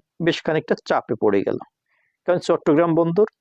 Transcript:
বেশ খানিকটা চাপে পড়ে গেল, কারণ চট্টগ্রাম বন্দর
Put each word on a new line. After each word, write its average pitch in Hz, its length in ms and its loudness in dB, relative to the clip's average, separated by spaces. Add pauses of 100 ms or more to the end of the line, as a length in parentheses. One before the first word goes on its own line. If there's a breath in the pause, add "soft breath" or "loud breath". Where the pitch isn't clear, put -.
(260)
বেশ 165 200 0
খানিকটা 160 300 -2 (140)
চাপে 123 340 -2
পড়ে 101 220 2
গেল, 107 140 -4 (680)
কারণ 175 200 0
চট্টগ্রাম 165 520 2
বন্দর 170 280 2 (140)